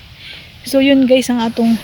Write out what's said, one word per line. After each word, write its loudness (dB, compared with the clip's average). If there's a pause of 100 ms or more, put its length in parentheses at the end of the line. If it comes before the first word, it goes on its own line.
(640)
So 0
yun 4
guys 2
ang -2
atong, 0